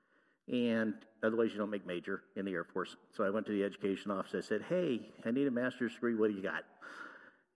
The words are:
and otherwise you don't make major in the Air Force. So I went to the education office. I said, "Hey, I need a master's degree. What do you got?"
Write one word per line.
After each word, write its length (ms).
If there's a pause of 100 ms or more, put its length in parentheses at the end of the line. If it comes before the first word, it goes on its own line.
(480)
and 460 (280)
otherwise 300
you 60
don't 120
make 160
major 360 (140)
in 80
the 80
Air 120
Force. 320 (160)
So 120
I 60
went 160
to 60
the 120
education 460
office. 240
I 60
said, 220
"Hey, 500 (120)
I 60
need 160
a 40
master's 440
degree. 200
What 160
do 60
you 60
got?" 220 (920)